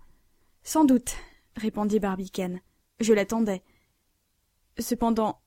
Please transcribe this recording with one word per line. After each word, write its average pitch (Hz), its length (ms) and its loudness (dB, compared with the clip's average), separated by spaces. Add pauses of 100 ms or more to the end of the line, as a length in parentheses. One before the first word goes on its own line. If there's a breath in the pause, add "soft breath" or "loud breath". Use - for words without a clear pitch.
(640)
Sans 311 200 2
doute, » 254 320 2 (400 loud breath)
répondit 214 440 -2
Barbicane. « 185 600 -6 (400)
Je 226 140 4
l'attendais. » 202 500 0 (1160)
Cependant, 226 680 -2